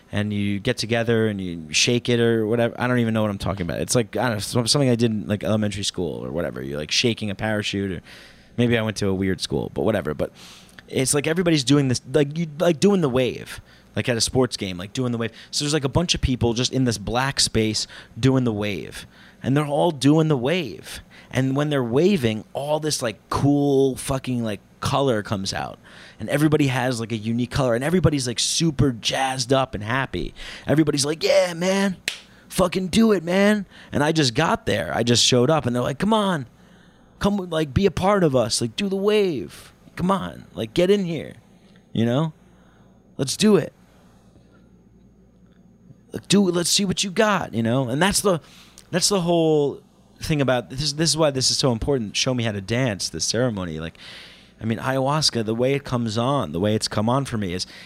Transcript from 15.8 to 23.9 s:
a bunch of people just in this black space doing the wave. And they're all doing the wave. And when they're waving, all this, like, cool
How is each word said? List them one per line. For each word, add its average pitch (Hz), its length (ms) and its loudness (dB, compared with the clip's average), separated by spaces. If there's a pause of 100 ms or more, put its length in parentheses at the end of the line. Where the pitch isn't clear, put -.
a 135 40 -2
bunch 165 240 0
of 127 80 -4
people 120 320 0
just 123 180 -2
in 131 120 0
this 113 160 0
black 120 400 -4
space 110 480 0 (320)
doing 131 240 4
the 117 100 0
wave. 98 540 -6 (340)
And 131 140 0
they're 147 100 2
all 156 260 2
doing 151 360 4
the 151 100 2
wave. 131 640 -4 (280)
And 135 260 0
when 147 140 0
they're 139 140 0
waving, 123 680 2
all 147 260 -2
this, 151 240 -4
like, 110 160 -4 (100)
cool 139 680 4